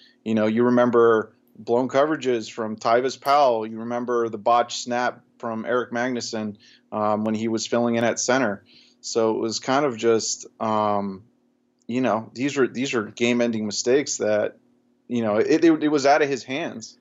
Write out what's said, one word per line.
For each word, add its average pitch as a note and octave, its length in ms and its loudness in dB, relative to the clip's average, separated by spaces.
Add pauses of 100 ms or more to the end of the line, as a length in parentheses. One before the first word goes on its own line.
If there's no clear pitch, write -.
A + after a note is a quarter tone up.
(240)
you A2 100 -2
know, G#2+ 120 2
you A2+ 180 2
remember A#2 680 4 (240)
blown A#2+ 300 -2
coverages B2+ 600 0
from A2 260 -8
Tyvis A#2+ 440 0
Powell. C3 460 2
You A2+ 140 -10
remember A#2+ 500 -2
the A2 80 -8
botched A#2 440 0
snap B2 380 -4 (160)
from A2+ 300 -8
Eric A#2 240 -2
Magnuson, A#2 680 -6 (340)
um, G#2+ 340 -2
when A2 100 0
he A2+ 140 -2
was A2 180 -4
filling A#2 300 0
in A#2 80 2
at A2+ 140 0
center. A#2+ 460 0 (380)
So A2+ 300 0
it G2 80 -4
was G#2+ 180 -4
kind C#3 260 0
of A#2+ 140 -2
just, A2+ 480 0 (120)
um, G#2 680 -2 (600)
you B2 140 -4
know, A2+ 320 -2
these C3 240 -4
are, C3 100 4
these A#2+ 280 -4
are A2+ 80 0
game-ending A#2 640 -2
mistakes C3 520 0
that, G#2+ 380 -2 (520)
you A#2+ 120 -2
know, G#2+ 160 0
it, C#3 280 2
it, D#3 180 4
it D3+ 60 2
was C#3+ 180 2
out D3+ 160 6
of C#3+ 60 0
his C#3 160 -4
hands. C3 560 -10